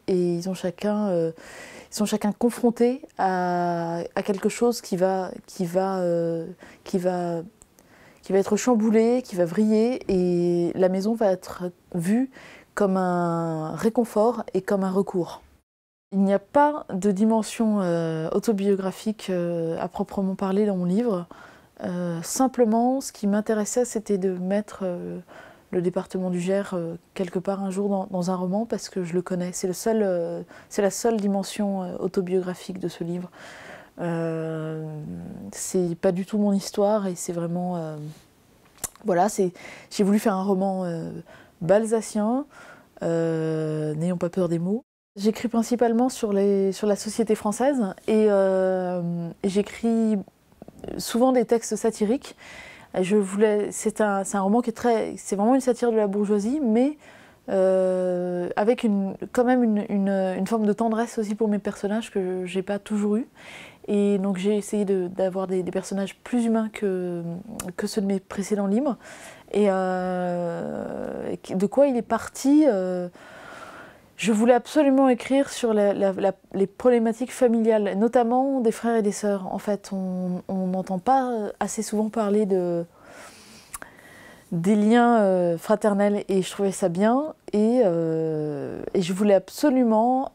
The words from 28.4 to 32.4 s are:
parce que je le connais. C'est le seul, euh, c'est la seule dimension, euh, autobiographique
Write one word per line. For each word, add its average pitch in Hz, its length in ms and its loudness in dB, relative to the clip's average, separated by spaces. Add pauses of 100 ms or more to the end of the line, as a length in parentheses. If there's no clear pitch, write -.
parce 220 220 -6
que 190 140 -6
je 170 120 -6
le 180 80 0
connais. 180 300 -4
C'est - 120 -6
le 185 80 -2
seul, 220 300 0
euh, 170 400 -2 (260)
c'est - 140 0
la 190 80 2
seule 226 260 0
dimension, 196 640 -2
euh, 180 160 -8
autobiographique 180 800 -2